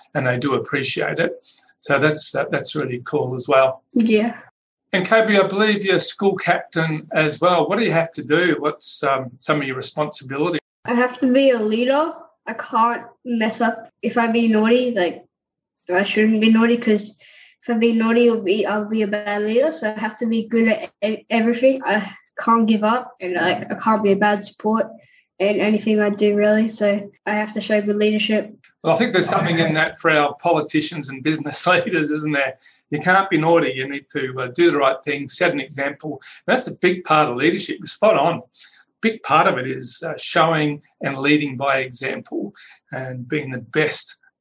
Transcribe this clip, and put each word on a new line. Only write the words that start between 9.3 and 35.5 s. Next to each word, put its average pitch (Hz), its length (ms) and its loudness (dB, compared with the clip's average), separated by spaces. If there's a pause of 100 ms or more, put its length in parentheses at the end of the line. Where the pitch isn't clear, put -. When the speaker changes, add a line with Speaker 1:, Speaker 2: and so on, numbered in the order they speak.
Speaker 1:
some 151 220 -2
of 135 60 -6
your 131 80 -6
responsibilities? 147 840 -4 (260)
Speaker 2:
I 233 80 -4
have 247 280 0
to 262 120 2
be 269 160 6
a 240 100 2
leader. 247 540 0 (320)
I 240 80 -10
can't 233 500 -2 (220)
mess 220 340 -2
up. 226 300 -2 (140)
If 240 140 -2
I 233 100 2
be 233 200 2
naughty, 226 440 4
like, 180 340 -2 (640)
I 180 140 2
shouldn't 214 360 2
be 226 120 4
naughty, 233 260 4
'cause 214 400 0 (460)
if - 60 -8
I 233 80 -2
be 233 140 2
naughty, 226 360 4
it'll 220 140 2
be, 202 240 0
I'll 208 220 -2
be 220 140 -2
a 208 60 0
bad 208 340 -4
leader. 233 320 0
So 214 200 -4
I 214 60 -10
have 220 200 -6
to 240 60 -4
be 226 220 -2
good 226 220 2
at - 220 -2 (120)
e-, 214 260 -4
everything. 240 560 2
I 202 240 -2 (300)
can't 233 280 2
give 214 160 2
up, 233 360 0
and, 180 140 -6
like, 170 380 -2
I - 40 -8
can't 214 280 0
be 202 100 4
a - 20 0
bad 208 280 2
support 214 420 -2 (540)
in 202 200 2
anything 214 400 2
I 208 120 2
do, 208 240 2
really. 214 340 4
So 202 400 -2 (160)
I 208 80 -4
have 214 200 -2
to 214 80 -4
show 208 200 0
good 208 160 0
leadership. 214 560 0 (300)
Speaker 1:
Well, 160 100 4
I - 40 2
think 240 160 0
there's 180 160 2
something 165 300 0
in 160 140 2
that 156 240 0
for 165 140 0
our 147 300 2
politicians 151 680 -2
and 135 140 -12
business 151 440 -2
<laughs> - 0 -
leaders, 170 440 2
isn't 151 220 -4
there? 139 240 -2 (320)
You - 100 -4
can't 190 300 2
be 165 80 2
naughty. 156 380 4
You 131 120 -6
need 139 240 -10
to, 131 280 -6
uh, 123 100 -4
do 170 220 4
the 147 60 0
right 135 260 2
thing, 143 240 -6
set 170 240 0